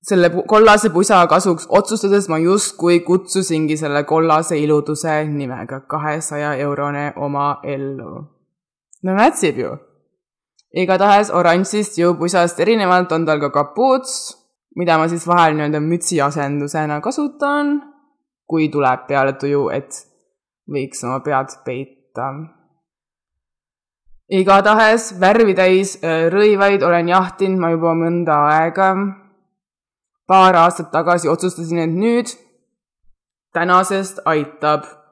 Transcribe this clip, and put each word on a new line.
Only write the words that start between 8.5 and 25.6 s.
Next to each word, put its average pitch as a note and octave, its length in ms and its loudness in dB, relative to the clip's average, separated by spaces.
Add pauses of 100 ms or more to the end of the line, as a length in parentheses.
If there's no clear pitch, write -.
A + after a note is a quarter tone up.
No F#3 140 -2
mätsib G3 480 0
ju. - 80 -8 (1000)
Igatahes G3 580 2
oranžist F#3 640 0
jõupusast E3+ 640 0
erinevalt F3+ 520 2
on E3 120 -2
tal D#3 160 0
ka C#3+ 160 -4
kapuuts, B3+ 760 -2 (420)
mida E3+ 240 0
ma D#3+ 80 0
siis E3+ 200 -6
vahel E3 280 4
nii-öelda D3+ 240 -2
mütsi E3 400 -2
asendusena D3 800 -4
kasutan, C#4+ 800 -4 (680)
kui D#3 240 -2
tuleb C3+ 400 -2
peale C3+ 320 -2
tuju, C#3+ 320 -2
et - 320 -10 (640)
võiks C#3 360 -8
oma C3 200 -6
pead C3+ 400 -4
peita. C3 640 -10 (2000)
Igatahes G#3 880 4
värvi G3+ 340 4
täis, F#3+ 460 2